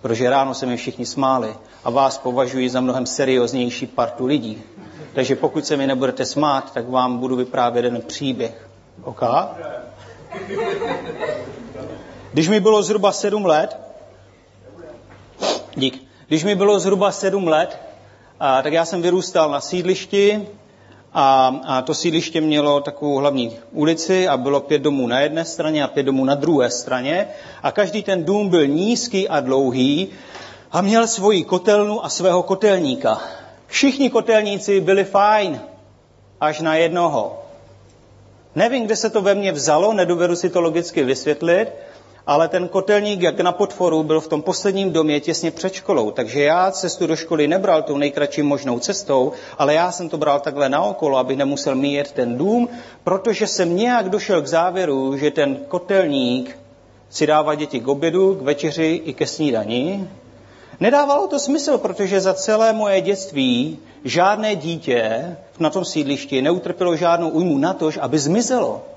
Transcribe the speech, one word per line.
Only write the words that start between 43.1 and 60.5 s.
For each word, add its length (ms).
jak 180
na 120
potvoru, 500
byl 180
v 80
tom 140
posledním 500
domě 280
těsně 300
před 240
školou. 360
Takže 320
já 280
cestu 360
do 100
školy 320
nebral 340
tou 140
nejkratší 460
možnou 360
cestou, 540
ale 160
já 180
jsem 160
to 100
bral 220
takhle 280
naokolo, 500
abych 180
nemusel 380
míjet 380
ten 260
dům, 300
protože 420
jsem 300
nějak 340
došel 320
k 40
závěru, 680
že 140
ten 260
kotelník 880
si 160
dává 280
děti 260
k 80
obědu, 460
k 80
večeři 600
i 80
ke 140
snídani. 840